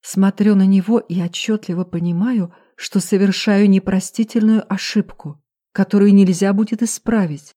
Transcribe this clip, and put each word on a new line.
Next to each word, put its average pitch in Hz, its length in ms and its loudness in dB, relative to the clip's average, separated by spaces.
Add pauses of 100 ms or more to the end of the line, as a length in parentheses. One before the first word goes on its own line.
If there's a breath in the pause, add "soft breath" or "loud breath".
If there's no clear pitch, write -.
Смотрю 196 480 0
на 190 120 4
него 196 320 2
и 170 200 -6
отчётливо 180 680 -6
понимаю, 175 680 -4 (220 soft breath)
что - 240 -4
совершаю 202 720 0
непростительную 214 1000 0
ошибку, - 720 -6 (300)
которую 202 400 2
нельзя 196 400 4
будет 214 300 -2
исправить. 202 760 -4